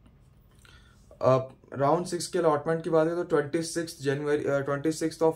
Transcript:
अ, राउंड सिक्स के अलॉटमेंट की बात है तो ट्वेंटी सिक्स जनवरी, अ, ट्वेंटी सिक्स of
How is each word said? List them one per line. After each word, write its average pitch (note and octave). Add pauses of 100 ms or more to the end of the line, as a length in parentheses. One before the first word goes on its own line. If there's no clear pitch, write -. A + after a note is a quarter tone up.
(1200)
अ, B2+ (260)
राउंड D3+
सिक्स F3
के F3+
अलॉटमेंट D#3+
की E3
बात D#3+
है E3+
तो F3
ट्वेंटी E3
सिक्स -
जनवरी, D3
अ, C#3
ट्वेंटी C#3+
सिक्स D#3+
of D#3+